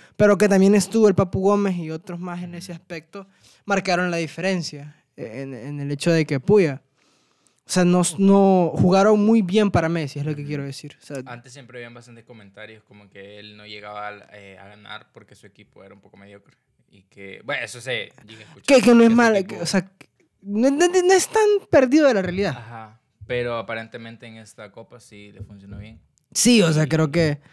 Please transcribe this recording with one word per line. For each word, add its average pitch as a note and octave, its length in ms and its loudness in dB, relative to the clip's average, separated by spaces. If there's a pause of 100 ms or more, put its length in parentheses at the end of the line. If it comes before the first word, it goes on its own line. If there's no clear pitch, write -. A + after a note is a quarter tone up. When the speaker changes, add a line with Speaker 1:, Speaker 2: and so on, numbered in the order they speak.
Speaker 1:
<laughs> - 140 -20
pero G#3 220 4
que G#3 100 4
también G3 260 6
estuvo G#3+ 340 2
el F#3+ 60 2
Papu F#3+ 260 -2
Gómez G3+ 360 0
y D#3+ 140 -8
otros E3 300 -12
más F3 220 -10
en F3 120 -14
ese E3+ 180 -16
Speaker 2:
Ujú. E3 80 -16
Speaker 1:
aspecto, F3+ 460 -16 (380)
marcaron F#3+ 460 -2
la E3+ 80 -4
diferencia, E3 760 -6 (200)
eh, A2+ 260 -12
en, C3+ 120 -12
en C#3+ 260 -12
el C#3+ 100 -8
hecho D3 220 -2
de D#3+ 120 2
que, C#3+ 140 -4
puya, F#3 440 2 (840)
o - 60 -20
sea, F#3 120 2
no, F3+ 180 4 (160)
no G3 560 4
jugaron G3 500 4
muy A3 180 4
bien G3 300 0
para D#3+ 160 0
Messi, D3+ 320 -6
es C#3+ 60 -6
lo D3+ 100 -6
que D3 60 -12
Speaker 2:
Ujú. C#3+ 60 -12
Speaker 1:
quiero C#3+ 160 -8
decir. C#3 380 -14
O - 20 -20
sea, C#3+ 120 -14 (100)
Speaker 2:
Antes B2 260 -18
siempre B2 260 -20
habían A#2+ 160 -18
bastantes A#2 300 -20
comentarios G#2+ 600 -20
como G#2 260 -20
que G2+ 300 -20
él G#2 160 -20
no G#2 100 -20
llegaba G#2 400 -14
al, G#2 180 -14 (100)
eh, G2 260 -20
a F#2+ 80 -20
ganar G#2+ 440 -20
porque G#2 220 -20
su G#2 140 -20
equipo G2 340 -20
era G2 120 -20
un G2+ 60 -20
poco G2 160 -20
mediocre. G2+ 380 -20 (360)
Y G2 140 -20
que, G2 400 -20
bueno, B2+ 200 -8
eso A#2+ 160 -16
se A#2 320 -8 (140)
llega - 140 -20
a - 40 -20
escuchar, - 320 0
Speaker 1:
que, A#3+ 60 6
que A#3 120 6
no A#3 80 8
es A#3 60 8
Speaker 2:
que - 20 6
su A3+ 60 2
Speaker 1:
mal, A#3 200 4
Speaker 2:
equipo G3 200 -4
Speaker 1:
que, F3 60 -10
o E3+ 40 -6
sea, F#3+ 200 0
que... - 240 -20 (320)
No, G#3+ 300 0
no, D4+ 160 2
no F4+ 260 2
es F#4 140 2
tan A4 140 0 (280)
perdido C#4+ 380 4
de B3 60 4
la G3 60 0
realidad. F3+ 380 -4
Speaker 2:
Ajá, A2+ 420 -20 (280)
pero A#2+ 300 -4
aparentemente A2+ 680 -12
en A2+ 120 -20
esta G#2+ 340 -20
copa A#2 260 -20
sí G#2 320 -20
le G#2 140 -20
funcionó G2 340 -20
bien. A2 220 -20 (320)
Speaker 1:
Sí, A#3+ 300 4
o D#3+ 100 2
sea, D3+ 120 0
Speaker 2:
Y C#3 40 -2
Speaker 1:
creo D#3 240 0
que D#3 280 -2 (120)